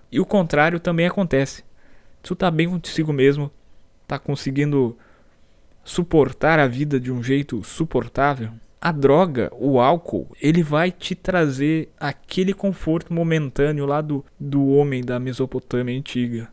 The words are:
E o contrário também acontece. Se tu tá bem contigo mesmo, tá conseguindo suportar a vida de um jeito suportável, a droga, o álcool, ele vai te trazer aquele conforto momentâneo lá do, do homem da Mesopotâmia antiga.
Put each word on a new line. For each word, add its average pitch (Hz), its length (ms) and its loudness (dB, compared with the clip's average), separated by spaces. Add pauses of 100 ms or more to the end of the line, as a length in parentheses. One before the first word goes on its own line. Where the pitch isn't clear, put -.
(100)
E 120 80 -2
o 185 60 2
contrário 170 560 2
também 170 260 0
acontece. 156 520 0
Se - 60 -20 (580)
tu - 120 -8
tá 180 160 0
bem 160 180 0
contigo 165 440 -4
mesmo, 143 380 2 (560)
tá 139 120 -6
conseguindo 139 800 0 (880)
suportar 165 760 2
a 143 80 6
vida 135 320 -2
de 127 140 -4
um 123 100 -4
jeito 131 400 -2
suportável, 131 880 -2 (300)
a 170 120 -2
droga, 139 680 2
o 131 220 2
álcool, 113 480 0 (140)
ele 165 200 4
vai 156 300 0
te - 220 -10
trazer 156 760 0 (100)
aquele 185 540 -2
conforto 170 640 -4
momentâneo 151 720 0
lá 147 160 0
do, 147 200 -4 (160)
do 143 300 0
homem 139 340 2
da 123 160 -4
Mesopotâmia 123 800 -4
antiga. 120 540 -4